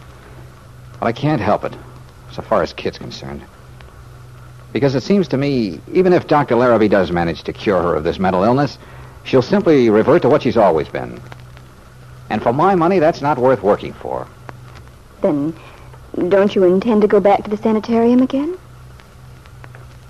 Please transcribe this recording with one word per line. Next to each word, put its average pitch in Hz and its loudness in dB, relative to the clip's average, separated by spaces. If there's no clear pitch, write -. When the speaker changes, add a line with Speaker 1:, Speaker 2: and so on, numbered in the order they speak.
Speaker 1:
But 107 -4
I 117 -2
can't 143 -2
help 98 0
it, - -8
so - -14
far 98 -2
as 78 -6
Kit's - -10
concerned. 67 -14
Because 131 0
it 127 -2
seems 196 0
to 127 -2
me, 127 -2
even 180 4
if 160 0
Doctor 143 2
Larrabee 117 4
does 92 2
manage 85 -2
to 78 -8
cure 95 0
her 80 0
of 78 -4
this 80 -4
mental 92 0
illness, 135 0
she'll 131 2
simply 151 2
revert 113 4
to 165 2
what 147 2
she's 117 0
always 82 2
been. 62 -10
And 110 -6
for 123 0
my 185 2
money, 180 2
that's 156 0
not 143 -2
worth 123 2
working 92 0
for. 64 -10
Speaker 2:
Then 147 -2
don't 202 2
you 196 2
intend 190 2
to 208 4
go 208 4
back 196 2
to - -10
the 208 -6
sanitarium 233 0
again? 285 -2